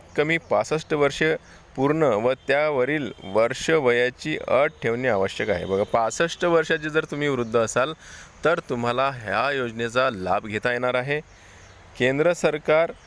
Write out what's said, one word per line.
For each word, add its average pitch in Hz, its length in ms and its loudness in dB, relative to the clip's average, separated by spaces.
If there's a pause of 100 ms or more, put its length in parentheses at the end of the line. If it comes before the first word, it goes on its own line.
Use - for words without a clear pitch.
(180)
कमी 156 200 0
पासष्ट 151 560 -2
वर्षे 147 420 0 (400)
पूर्ण 147 280 2
व 120 300 2
त्यावरील 139 800 0 (120)
वर्ष 110 460 0
वयाची 127 680 2 (100)
अट 147 240 4 (120)
ठेवणे 123 240 -2
आवश्यक 104 420 0
आहे. 87 160 0
बघा, 95 180 2
पासष्ट 117 600 -2
वर्षाचे 160 440 2
जर 156 160 0
तुम्ही 147 220 -4
वृद्ध 120 320 0
असाल 123 340 0 (520)
तर 165 140 2
तुम्हाला 123 520 -2
ह्या 113 400 -2
योजनेचा 120 580 -2
लाभ 95 360 -2
घेता 107 260 -2
येणार 123 220 -2
आहे. 135 260 -2 (800)
केंद्र 139 340 2
सरकार, 160 580 0 (140)